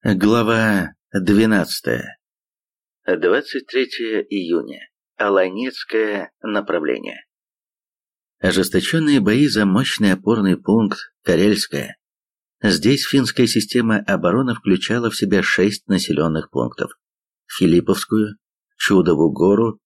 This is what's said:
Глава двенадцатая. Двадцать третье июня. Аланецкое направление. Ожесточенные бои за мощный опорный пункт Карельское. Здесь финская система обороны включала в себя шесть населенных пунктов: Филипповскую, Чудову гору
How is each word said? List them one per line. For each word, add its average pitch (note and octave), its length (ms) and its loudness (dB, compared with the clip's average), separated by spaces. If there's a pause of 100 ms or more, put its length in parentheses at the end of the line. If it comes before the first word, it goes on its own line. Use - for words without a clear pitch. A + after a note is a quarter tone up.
Глава G#2+ 920 0 (180)
двенадцатая. G2 1040 0 (880)
Двадцать F#2 600 -2
третье A#2+ 560 -4
июня. E2+ 580 -4 (380)
Аланецкое G#2 1120 -2 (100)
направление. E2+ 840 -4 (1120)
Ожесточенные F#2+ 840 2
бои A2 260 2
за G#2+ 200 2
мощный G2+ 480 2
опорный G2 420 2
пункт G#2+ 420 0 (240)
Карельское. F2 760 0 (640)
Здесь A2+ 420 2
финская B2+ 420 0
система A2+ 520 0
обороны G2+ 560 0
включала A2+ 560 -2
в - 60 -10
себя G2 260 0
шесть - 440 -2
населенных D#2+ 640 -2
пунктов: - 420 -6 (680)
Филипповскую, G#2 760 0 (420)
Чудову E2 520 2
гору G2+ 560 0